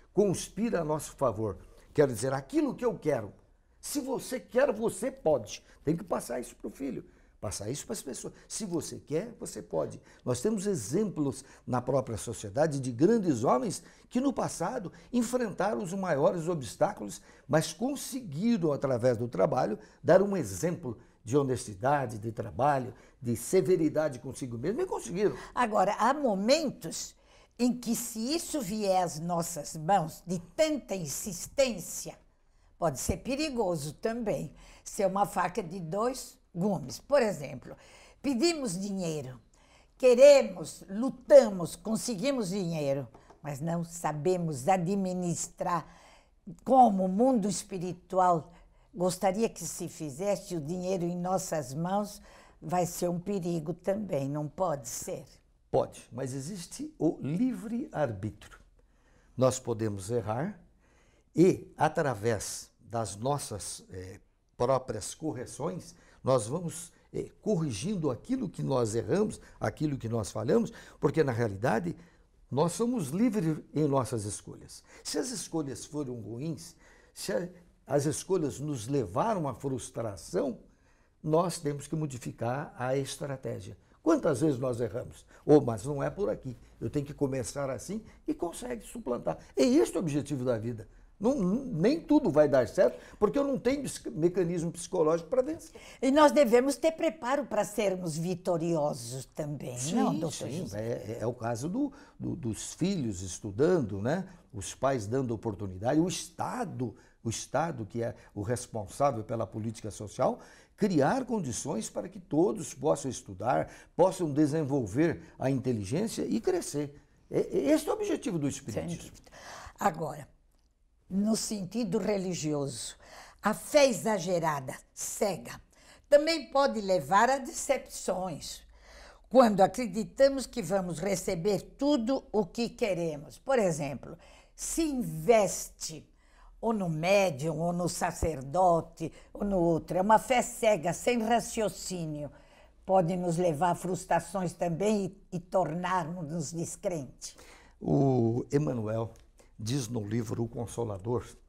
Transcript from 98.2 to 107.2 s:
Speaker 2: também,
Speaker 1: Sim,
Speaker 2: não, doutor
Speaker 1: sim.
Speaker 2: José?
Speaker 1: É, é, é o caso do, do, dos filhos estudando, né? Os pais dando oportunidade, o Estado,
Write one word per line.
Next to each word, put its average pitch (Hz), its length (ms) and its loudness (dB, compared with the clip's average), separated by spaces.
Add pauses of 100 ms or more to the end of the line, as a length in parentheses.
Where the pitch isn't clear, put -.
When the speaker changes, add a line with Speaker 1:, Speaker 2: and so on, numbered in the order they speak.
Speaker 2:
também, 147 540 -8
Speaker 1:
Sim, 151 180 -2
Speaker 2:
não, - 180 2
doutor - 320 -4
Speaker 1:
sim. 143 120 -6
Speaker 2:
José? 104 200 -8
Speaker 1:
É, 113 340 -6
é, - 100 -8
é 110 40 -2
o 123 60 0
caso 120 360 -4
do, 262 240 -4 (280)
do, - 160 -6
dos - 380 -8
filhos 131 480 -2
estudando, 104 800 0
né? 165 280 -2 (240)
Os 98 220 -10
pais 131 320 0
dando 123 280 -2
oportunidade, 104 640 -2
o 170 80 4
Estado, 160 880 -6 (300)